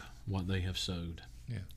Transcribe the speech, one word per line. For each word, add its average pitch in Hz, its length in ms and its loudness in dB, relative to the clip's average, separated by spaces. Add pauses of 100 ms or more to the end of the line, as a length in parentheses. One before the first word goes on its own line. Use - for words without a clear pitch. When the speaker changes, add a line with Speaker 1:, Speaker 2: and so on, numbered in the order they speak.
(260)
Speaker 1:
what 95 220 2
they 95 140 4
have 92 180 2
sowed. 85 420 0 (260)
Speaker 2:
Yeah. 110 120 0 (180)